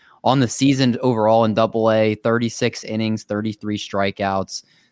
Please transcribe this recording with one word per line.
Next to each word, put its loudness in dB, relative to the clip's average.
On 4
the 2
season 2
overall 4
in 0
Double 2
A, 2
thirty-six -2
innings, -4
thirty-three -6
strikeouts, -4